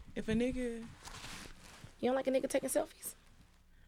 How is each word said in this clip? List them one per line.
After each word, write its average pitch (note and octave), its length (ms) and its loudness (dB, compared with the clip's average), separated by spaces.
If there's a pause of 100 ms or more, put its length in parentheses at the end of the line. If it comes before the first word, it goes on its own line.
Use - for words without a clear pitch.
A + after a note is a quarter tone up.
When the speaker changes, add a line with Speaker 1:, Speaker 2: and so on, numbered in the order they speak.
(160)
Speaker 1:
If A3 120 -4
a A3 40 4
nigga A#3+ 500 2 (1160)
Speaker 2:
You A#3 100 4
don't C4 60 4
like C4+ 100 2
a C4 60 2
nigga C4 160 4
taking C4 200 2
selfies? - 460 -2 (720)